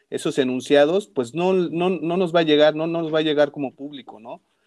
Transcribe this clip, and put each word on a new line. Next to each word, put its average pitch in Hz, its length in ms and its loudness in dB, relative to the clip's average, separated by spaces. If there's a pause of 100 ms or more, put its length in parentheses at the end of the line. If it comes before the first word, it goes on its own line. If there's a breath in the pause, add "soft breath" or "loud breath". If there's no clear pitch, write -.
(100)
esos 151 280 -6
enunciados, 143 680 2
pues 120 260 -6
no, 180 200 0
no, 175 340 -2
no 170 280 -4
nos 175 180 -2
va 175 60 4
a 165 40 2
llegar, 151 300 4
no, 156 120 -4
no 165 160 -4
nos 156 100 -6
va 156 80 0
a - 20 -2
llegar 147 300 2
como 135 220 -8
público, 135 460 -16
¿no? 135 220 -18 (240)